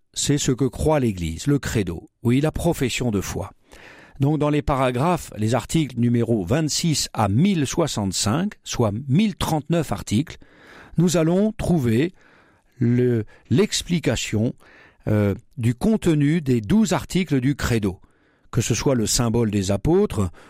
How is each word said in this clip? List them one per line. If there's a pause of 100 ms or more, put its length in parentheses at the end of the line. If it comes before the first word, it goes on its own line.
(140)
c'est
ce
que
croit
l'Église,
le
credo, (140)
oui,
la
profession
de
foi. (680)
Donc
dans
les
paragraphes,
les
articles
numéro
vingt-six
à
mille
soixante-cinq,
soit (160)
mille
trente-neuf
articles, (600)
nous
allons
trouver (680)
le, (260)
l'explication, (540)
euh, (220)
du
contenu
des
douze
articles
du
credo. (520)
Que
ce
soit
le
symbole
des
apôtres (200)